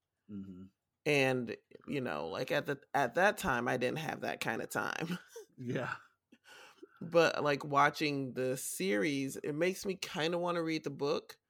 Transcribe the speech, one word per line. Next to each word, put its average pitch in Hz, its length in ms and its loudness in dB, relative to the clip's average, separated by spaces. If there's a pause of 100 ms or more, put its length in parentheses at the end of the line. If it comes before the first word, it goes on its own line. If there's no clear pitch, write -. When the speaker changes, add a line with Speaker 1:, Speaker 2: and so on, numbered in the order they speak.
(280)
Speaker 1:
Mm-hmm. 95 360 -10 (420)
Speaker 2:
And, 131 480 4 (320)
you 139 140 -2
know, 82 280 -2
like, 107 220 -4
at 147 160 2
the, 143 140 -4 (140)
at 127 220 2
that 208 200 4
time, 123 320 0
I 131 80 2
didn't 123 220 0
have - 240 -6
that - 180 -4
kind 113 220 -4
of - 80 -8
time. 165 540 -4
<laughs> - 40 -20 (300)
Speaker 1:
Yeah. 131 340 -4 (1080)
Speaker 2:
But, 165 440 4
like, 147 200 2
watching 143 680 2
the 131 240 0
series, 156 800 -2
it - 180 -4
makes 180 300 0
me 196 120 -2
kinda 170 420 -2
wanna 175 240 0
read 160 200 -2
the 156 80 -6
book 143 460 -2 (140)